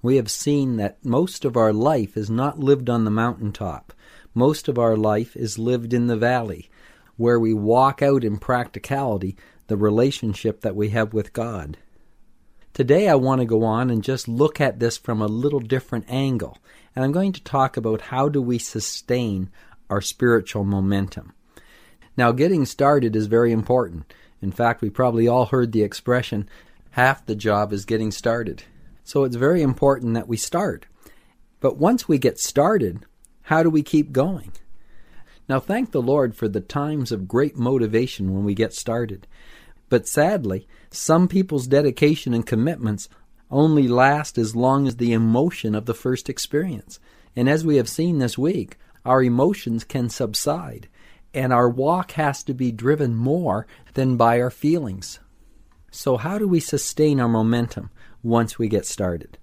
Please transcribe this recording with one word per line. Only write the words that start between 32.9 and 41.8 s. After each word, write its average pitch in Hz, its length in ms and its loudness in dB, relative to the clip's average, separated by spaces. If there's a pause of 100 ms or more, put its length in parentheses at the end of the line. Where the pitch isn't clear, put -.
how 160 180 2
do 170 80 4
we 156 120 2
keep 151 300 0
going? 156 400 -2 (960)
Now, 131 100 0
thank 226 320 -4
the 135 120 0
Lord 127 320 2
for 113 140 -2
the 98 120 -2
times 143 520 -4
of 95 140 -6
great 135 300 0
motivation 117 760 0
when 98 100 -2
we 101 80 0
get 107 220 -2
started. 113 520 -6 (640)
But - 180 2
sadly, 147 600 0 (220)
some 170 380 2
people's 180 380 0
dedication 143 680 2